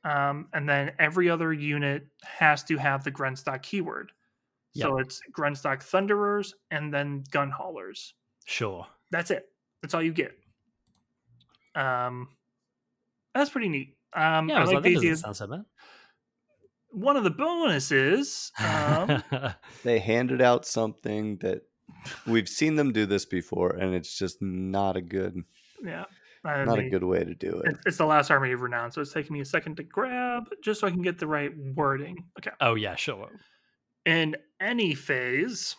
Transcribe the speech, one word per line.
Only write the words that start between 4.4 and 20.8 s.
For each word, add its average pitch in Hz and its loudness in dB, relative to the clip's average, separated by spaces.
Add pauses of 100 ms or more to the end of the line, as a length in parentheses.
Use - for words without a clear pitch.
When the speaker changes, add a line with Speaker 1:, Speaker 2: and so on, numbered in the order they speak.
Speaker 1:
So 135 0
Speaker 2:
Yep. 131 0
Speaker 1:
it's - -14 (100)
Grunstock 139 -2
Thunderers 202 0 (160)
and 151 -4
then 143 -2
Gun 143 0
Haulers. 123 -12 (300)
Speaker 2:
Sure. 101 -6 (240)
Speaker 1:
That's 170 -2
it. - -4 (300)
That's 151 -8
all 165 0
you 165 0
get. - -2 (1400)
Um, 123 -2 (1000)
that's 285 2
pretty 233 -2
neat. 139 -6 (160)
Um, 160 2
Speaker 2:
Yeah, 151 2
Speaker 1:
I - 6
Speaker 2:
I 160 6
was 165 4
Speaker 1:
like 190 6
Speaker 2:
like, 180 2
Speaker 1:
the 180 8
Speaker 2:
"That 180 8
doesn't 165 4
Speaker 1:
idea 160 2
Speaker 2:
sound 107 -8
so 104 -8
bad." 160 -10 (1300)
Speaker 1:
One 247 2
of 233 2
the 185 4
bonuses, 202 2
um, 147 2
Speaker 2:
<laughs> - -6
Speaker 3:
They 117 4
handed 123 2
out 123 6
something 107 -4